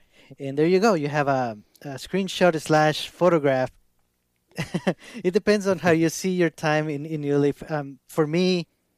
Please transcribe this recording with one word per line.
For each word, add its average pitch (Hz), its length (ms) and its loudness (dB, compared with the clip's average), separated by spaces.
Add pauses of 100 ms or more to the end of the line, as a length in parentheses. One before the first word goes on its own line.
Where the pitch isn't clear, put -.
(400)
and 139 180 -8
there 151 80 4
you 185 140 4
go. 214 140 4
You 147 160 -2
have 143 180 -2
a, 127 300 0 (240)
a 143 140 -12
screenshot 180 640 0
slash 156 480 2
photograph. 143 600 2 (840)
<laughs> 165 400 -4 (300)
It 185 80 0
depends 208 340 0
on 190 120 0
how 175 120 2
you 165 160 4
see 185 240 -4
your 175 180 0
time 156 400 -2
in, 143 160 -8
in 160 140 -8
New 143 180 0
Leaf. 143 320 0
Um, 143 380 -8
for - 180 -2
me, 175 420 0 (300)